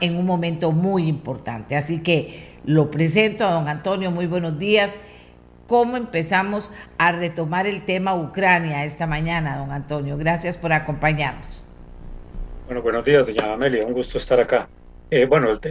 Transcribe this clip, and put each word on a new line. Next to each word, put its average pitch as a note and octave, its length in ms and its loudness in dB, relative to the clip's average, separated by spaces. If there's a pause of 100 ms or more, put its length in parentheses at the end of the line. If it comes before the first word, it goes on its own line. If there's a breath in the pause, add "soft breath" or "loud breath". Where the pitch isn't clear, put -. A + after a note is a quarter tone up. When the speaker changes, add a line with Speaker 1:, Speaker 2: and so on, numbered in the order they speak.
Speaker 1:
en E3+ 160 0
un F3+ 80 0
momento E3+ 480 0
muy F3+ 340 2
importante. B2 680 -4
Así D3+ 220 -2
que - 560 -2 (100)
lo D3+ 260 4
presento G#3 540 2
a F#3 60 2
don D#3 180 0
Antonio, F#3 420 -2
muy F3 140 -2
buenos E3 340 -2
días. G3+ 400 2 (640 loud breath)
¿Cómo A#3+ 300 2
empezamos G3+ 760 -2 (260 loud breath)
a E3+ 160 4
retomar E3+ 540 -2
el G3+ 180 -4
tema F#3+ 300 0
Ucrania E3 680 0
esta D#3 240 -6
mañana, D#3 480 -2
don C#3 160 -8
Antonio? C#3+ 460 -6
Gracias E3+ 400 -2
por E3 160 -2
acompañarnos. D3+ 920 -2 (1000)
Speaker 2:
Bueno, B2 160 -6
buenos A2+ 240 0
días, C#3 200 6
doña G#2+ 280 0
Amelia, A#2 320 2
un A#2+ 80 -2
gusto B2+ 240 -2
estar B2 240 4
acá. A2 260 2 (420)
Eh, B2+ 160 6
bueno, B2+ 260 4
el, G#2 80 0 (120)